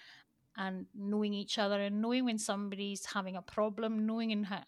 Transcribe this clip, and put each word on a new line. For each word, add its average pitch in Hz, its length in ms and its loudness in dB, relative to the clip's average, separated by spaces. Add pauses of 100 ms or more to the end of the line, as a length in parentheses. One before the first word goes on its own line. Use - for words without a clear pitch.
(580)
and 190 380 -4
knowing 208 380 0
each 202 260 -2
other 202 200 4
and 202 220 0
knowing 247 240 4
when 220 140 2
somebody's 202 640 -2
having 190 300 -2
a 180 60 -6
problem, 220 680 0
knowing 226 240 0
in 208 140 2
how, 185 220 -4